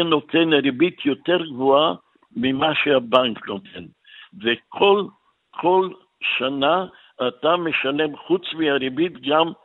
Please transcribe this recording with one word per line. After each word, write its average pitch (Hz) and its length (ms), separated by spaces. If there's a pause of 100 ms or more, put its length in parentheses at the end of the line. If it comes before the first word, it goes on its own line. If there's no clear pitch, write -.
נותן 160 480
ריבית 139 540
יותר 175 380
גבוהה 139 500 (420)
ממה 135 380
שהבנק 127 720
נותן. 95 360 (580)
וכל, 190 640 (460)
כל 185 380 (500)
שנה 139 480 (420)
אתה 151 280
משלם 151 600
חוץ 180 260 (120)
מהריבית 143 640
גם 156 320 (120)